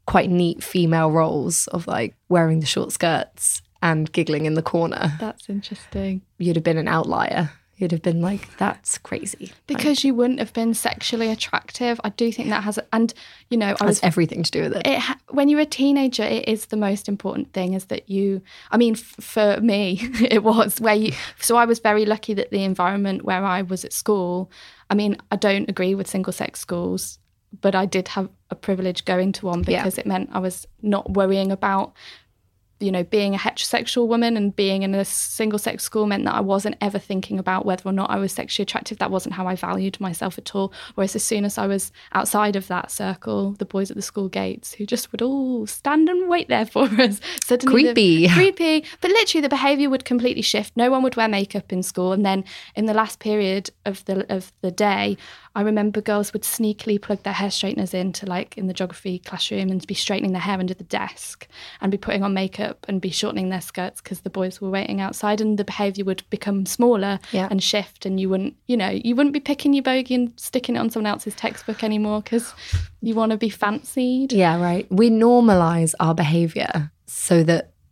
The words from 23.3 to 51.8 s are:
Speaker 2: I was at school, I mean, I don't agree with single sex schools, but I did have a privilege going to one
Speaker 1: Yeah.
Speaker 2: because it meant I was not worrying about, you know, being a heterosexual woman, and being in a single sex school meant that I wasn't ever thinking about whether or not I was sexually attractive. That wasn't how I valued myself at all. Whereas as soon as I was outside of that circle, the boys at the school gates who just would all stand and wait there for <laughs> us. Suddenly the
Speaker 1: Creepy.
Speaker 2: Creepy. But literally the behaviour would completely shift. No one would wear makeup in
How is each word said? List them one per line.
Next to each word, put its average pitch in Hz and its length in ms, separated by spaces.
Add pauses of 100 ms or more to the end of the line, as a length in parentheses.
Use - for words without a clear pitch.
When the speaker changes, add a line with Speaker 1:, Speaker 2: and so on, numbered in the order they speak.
Speaker 2:
I 190 160
was 185 240
at - 80
school, 185 560 (400)
I 202 40
mean, 208 220 (160)
I 208 40
don't 202 340
agree 190 240
with 196 120
single 185 280
sex - 260
schools, 180 580 (440)
but 196 120
I 190 120
did 185 220
have 190 200 (220)
a 190 60
privilege 185 500
going 185 260
to - 140
one 175 200
Speaker 1:
Yeah. 175 120
Speaker 2:
because 185 180
it - 80
meant 190 300
I 202 60
was 185 260 (160)
not 202 320
worrying 196 360
about, 196 440 (880)
you 196 80
know, 180 140
being 202 300
a 196 40
heterosexual - 680
woman, 233 300
and 202 180
being 196 280
in 196 100
a 196 100
single - 540
sex - 260
school 214 220
meant 202 180
that - 100
I - 60
wasn't 196 400
ever 202 180
thinking 196 400
about 190 280
whether 185 200
or 190 60
not 190 160
I 208 80
was 196 160
sexually - 300
attractive. - 360
That 185 120
wasn't 185 240
how 185 120
I 185 80
valued 185 460
myself 185 380
at - 160
all. 196 180 (220)
Whereas 190 200
as 208 80
soon 208 220
as 202 140
I 196 80
was 196 260 (200)
outside 208 440
of 190 120
that - 220
circle, 202 640
the 202 140
boys 196 240
at - 60
the 196 60
school 190 280
gates - 420
who 208 140
just - 260
would 214 80
all 254 460
stand 311 420
and 359 220
wait 349 180
there 226 160
for 262 200
<laughs> 214 180
us. 202 180 (240)
Suddenly 247 380
the 240 100
Speaker 1:
Creepy. 175 380
Speaker 2:
Creepy. 330 540 (180)
But 359 80
literally 392 320
the 277 80
behaviour 277 400
would 262 160
completely 240 360
shift. 208 320
No 240 160
one 262 120
would 254 140
wear 220 120
makeup 202 460
in 185 80